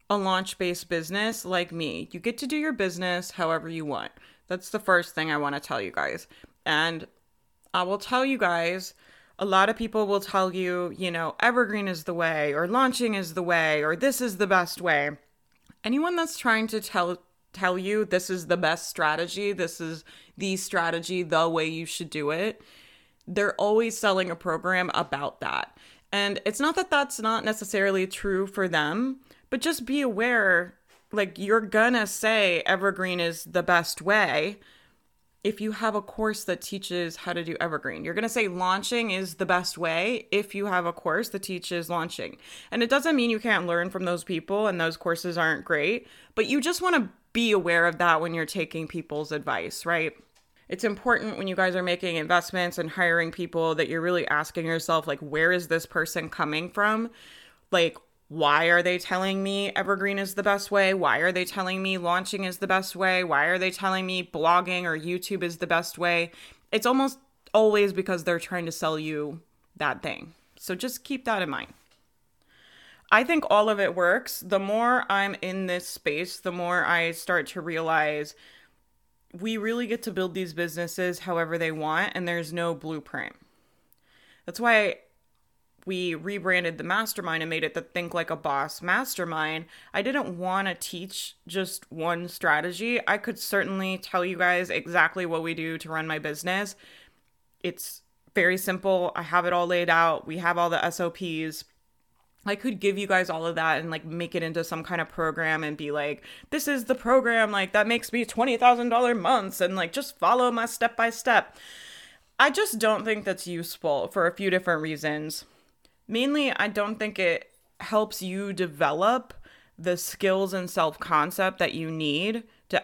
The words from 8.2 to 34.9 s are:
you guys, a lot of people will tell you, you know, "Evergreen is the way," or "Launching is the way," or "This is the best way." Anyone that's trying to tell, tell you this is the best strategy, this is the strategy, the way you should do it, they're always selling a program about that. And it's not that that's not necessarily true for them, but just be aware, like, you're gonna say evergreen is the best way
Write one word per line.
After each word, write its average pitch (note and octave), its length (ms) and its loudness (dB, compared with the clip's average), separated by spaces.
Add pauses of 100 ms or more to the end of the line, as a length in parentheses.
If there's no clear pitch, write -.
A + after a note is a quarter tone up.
you C4+ 140 0
guys, F3 560 0 (420)
a - 80 -4
lot G3 240 6
of A3 60 2
people A3 320 0
will G3+ 140 2
tell F#3 340 0
you, F3+ 420 -2
you F3+ 140 -2
know, E3 300 -4
"Evergreen G#3+ 480 2
is E3 160 -6
the F3+ 100 -4
way," D#3 400 0
or E3 140 0
"Launching B3 460 2
is F3 200 -4
the F3+ 80 -2
way," D#3+ 400 2
or D#3 140 2
"This B3+ 240 2
is A3+ 160 -2
the G#3 100 2
best F3+ 340 2
way." D3 300 2 (720)
Anyone D4+ 320 0
that's E4 240 -2
trying A3 300 2
to A3 120 -2
tell, F3+ 440 -2 (280)
tell F#3 240 0
you G3+ 280 0
this F#3 260 0
is F3+ 160 -4
the E3+ 100 4
best E3+ 320 0
strategy, E3+ 640 0
this E3 280 -4
is D#3+ 240 -8 (340)
the F#3+ 180 0
strategy, E3+ 680 -2
the E3 240 4
way E3 180 0
you D#3+ 180 -6
should D#3+ 240 -8
do D3 220 -2
it, F#3+ 320 -4 (640)
they're G3+ 300 0
always G#3+ 420 2
selling F#3 320 2
a E3+ 60 -4
program F3+ 580 0
about C#3+ 460 -4
that. - 360 -4 (360)
And G3+ 340 0
it's G#3+ 140 -2
not D#4 160 2
that F#4 140 -2
that's C#4+ 280 2
not A3 260 0
necessarily G3 640 0
true F#3+ 400 -2
for G3 220 -2
them, F3 500 0 (300)
but C4+ 120 -2
just D#4 240 -2
be C#4 160 0
aware, G#3 760 2 (340)
like, F#3+ 300 -2
you're G#3 200 4
gonna A3 460 4
say G3+ 600 2
evergreen F#3 520 0
is E3+ 240 -2
the E3+ 220 -2
best E3+ 360 2
way F3+ 600 2 (840)